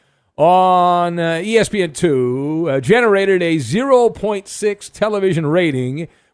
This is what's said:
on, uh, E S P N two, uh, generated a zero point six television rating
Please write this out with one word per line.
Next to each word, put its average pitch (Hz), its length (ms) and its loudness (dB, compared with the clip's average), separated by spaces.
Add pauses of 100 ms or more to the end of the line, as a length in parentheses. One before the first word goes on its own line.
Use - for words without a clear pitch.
(360)
on, 175 840 2
uh, 165 240 -2
E 220 160 2
S 208 100 0
P 208 140 -2
N 160 100 -4
two, 143 800 -2
uh, 135 100 0
generated 196 640 2
a 165 160 0
zero 233 500 2
point 202 380 -6
six 208 420 -6
television 190 580 -2
rating 147 600 -2 (280)